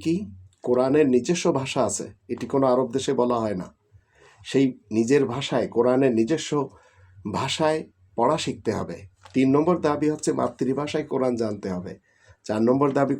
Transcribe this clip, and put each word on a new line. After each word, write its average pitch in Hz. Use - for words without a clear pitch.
কি? 165
কোরআনের 131
নিজস্ব 123
ভাষা 135
আছে, -
এটি 117
কোনো 139
আরব 123
দেশে 139
বলা 123
হয় 104
না। 87
সেই 135
নিজের 123
ভাষায়, 127
কোরআনের 123
নিজস্ব 117
ভাষায় 156
পড়া 131
শিখতে -
হবে। 85
তিন 135
নম্বর 160
দাবি 147
হচ্ছে 151
মাতৃভাষায় 135
কোরআন 127
জানতে 107
হবে। 90
চার 107
নম্বর 135
দাবি 139